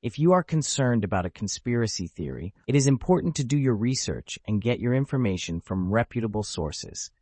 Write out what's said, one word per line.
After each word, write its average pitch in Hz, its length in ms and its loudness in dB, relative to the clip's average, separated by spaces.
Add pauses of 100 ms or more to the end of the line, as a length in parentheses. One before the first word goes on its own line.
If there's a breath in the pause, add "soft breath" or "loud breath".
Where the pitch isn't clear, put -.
If 123 160 -8
you 165 140 6
are 180 100 4
concerned 127 600 0
about 92 220 0
a 90 40 -4
conspiracy 113 760 -2
theory, 71 480 -8 (120)
it 135 80 0
is 135 120 6
important 160 500 2
to 143 80 -2
do 139 140 0
your 135 160 2
research 117 720 -4
and 107 160 0
get 120 180 0
your 123 140 2
information 107 680 0
from 95 320 -2
reputable 110 500 0
sources. - 680 -8 (120)